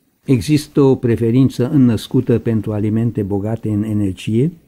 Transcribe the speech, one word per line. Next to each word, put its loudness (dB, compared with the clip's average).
Există 0
o 4
preferință 0
înnăscută 2
pentru -2
alimente -2
bogate -4
în -2
energie, -2